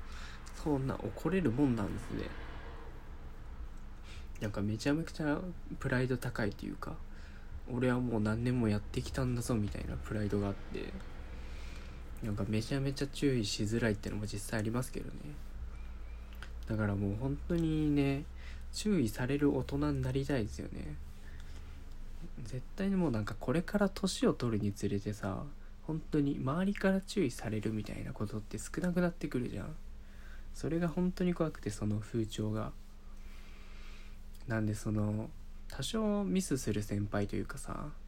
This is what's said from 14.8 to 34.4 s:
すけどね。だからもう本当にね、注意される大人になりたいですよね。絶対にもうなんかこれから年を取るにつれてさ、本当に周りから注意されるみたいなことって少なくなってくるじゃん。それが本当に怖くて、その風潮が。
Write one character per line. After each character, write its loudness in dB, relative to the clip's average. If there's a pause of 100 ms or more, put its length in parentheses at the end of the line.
す -6
け -4
ど -6
ね。 -6 (1500)
だ 2
か 4
ら 4
も 2
う 0
本 0 (120)
当 2
に 4
ね、 4 (480)
注 4
意 4
さ 0
れ 4
る 6
大 2
人 0 (140)
に 2
な 0
り 2
た 4
い 4
で 0
す -6
よ -4
ね。 -4 (1500)
絶 -4 (140)
対 2
に 4
も 6
う 4
な 4
ん 0
か -4
こ 2
れ 4
か 2
ら 6
年 4
を 8
取 2
る 2
に 2
つ 0
れ 2
て 0
さ、 -2 (400)
本 -2 (100)
当 6
に 4
周 2
り 4
か 6
ら 4
注 2
意 4
さ -4
れ 2
る 2
み 0
た -4
い -4
な -4
こ -2
と -4
っ -2
て -6
少 -4
な 4
く 4
な 6
っ 2
て -4
く 0
る 0
じ -4
ゃ -2
ん。 -6 (800)
そ -2
れ 2
が 4
本 2
当 0
に 6
怖 4
く -10
て、 -2
そ -2
の 2
風 0
潮 0
が。 0 (1800)